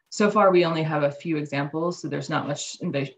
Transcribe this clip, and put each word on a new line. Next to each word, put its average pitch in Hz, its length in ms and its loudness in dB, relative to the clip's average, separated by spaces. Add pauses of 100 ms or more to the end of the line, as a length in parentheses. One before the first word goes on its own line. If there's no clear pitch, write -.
So 208 200 2
far, 202 220 6
we 175 140 6
only 160 180 0
have 151 220 0
a 143 80 2
few 160 240 -4
examples, 147 640 -4
so 151 60 -6
there's 143 220 -6
not 147 180 -2
much - 320 -8
inv-, 139 380 -4